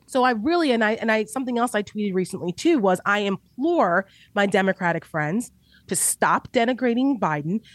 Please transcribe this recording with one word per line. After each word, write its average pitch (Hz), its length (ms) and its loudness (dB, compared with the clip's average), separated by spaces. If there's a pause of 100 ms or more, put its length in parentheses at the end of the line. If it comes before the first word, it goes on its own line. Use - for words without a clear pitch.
So 254 160 0
I 254 80 4
really, 285 400 0
and 233 120 2
I, 214 100 2
and 220 180 -2
I, 214 140 2
something 247 320 -4
else 240 180 0
I 208 80 0
tweeted 208 300 -4
recently 180 380 -4
too 320 280 2
was 185 260 4
I 202 140 2
implore 202 880 0 (300)
my 202 120 2
Democratic 185 580 0
friends 165 460 -4 (360)
to 165 100 -4
stop - 560 0
denigrating 247 680 0
Biden, 160 400 -2 (160)